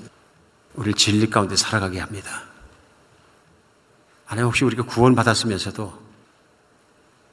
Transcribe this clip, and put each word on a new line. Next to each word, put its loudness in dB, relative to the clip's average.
우리를 -4
진리 2
가운데 0
살아가게 -2
합니다. -12
하나님, -2
혹시 0
우리가 -2
구원받았으면서도 2